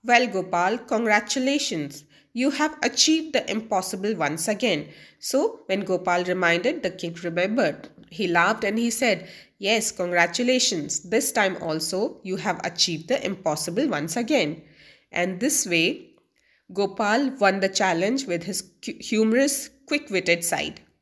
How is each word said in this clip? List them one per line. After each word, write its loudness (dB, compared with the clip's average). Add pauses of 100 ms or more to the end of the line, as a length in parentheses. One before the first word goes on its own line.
(120)
Well, 6
Gopal, 0 (180)
congratulations. 0 (380)
You 4
have -2
achieved 2
the -2
impossible -2
once -2
again." 0 (440)
So 2 (240)
when 0
Gopal 2
reminded, 2
the -2 (100)
king -8
remembered. 0 (200)
He -4
laughed 4
and 0
he 2
said, 0 (380)
"Yes, 2
congratulations. 0 (160)
This 2
time 2 (100)
also -2 (240)
you -4
have -2
achieved -2
the 2 (120)
impossible -2
once -2
again." 0 (560)
And -2
this 2 (140)
way, 4 (960)
Gopal 2 (140)
won 4
the 2 (120)
challenge 2
with -2
his -6 (220)
cu-, -8
humorous, 2 (220)
quick-witted 0
side. -2 (200)